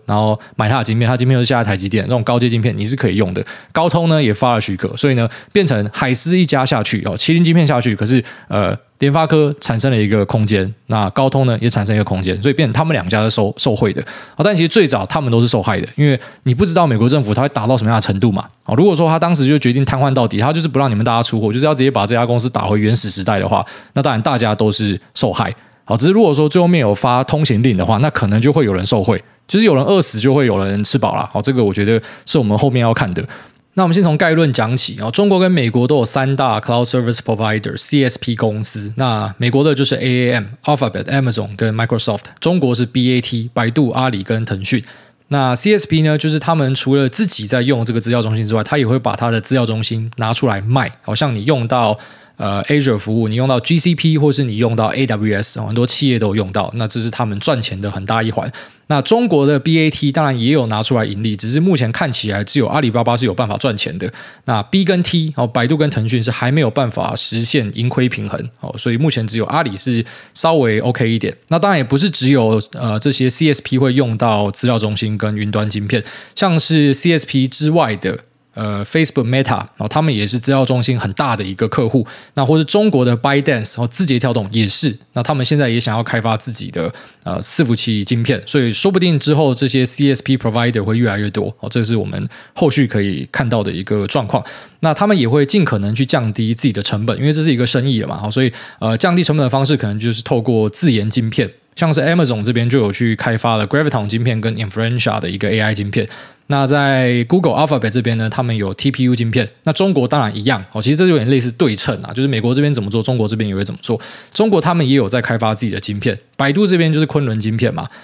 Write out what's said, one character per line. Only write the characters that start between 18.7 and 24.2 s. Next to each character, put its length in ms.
如 80
果 100
说 140
他 100
当 160
时 140
就 100
决 140
定 140
瘫 120
痪 160
到 140
底， 120
他 120
就 80
是 80
不 120
让 120
你 40
们 100
大 100
家 80
出 160
货， 140
就 60
是 60
要 80
直 80
接 80
把 160
这 80
家 120
公 120
司 120
打 160
回 120
原 160
始 160
时 140
代 160
的 80
话， 180
那 80
当 100
然 100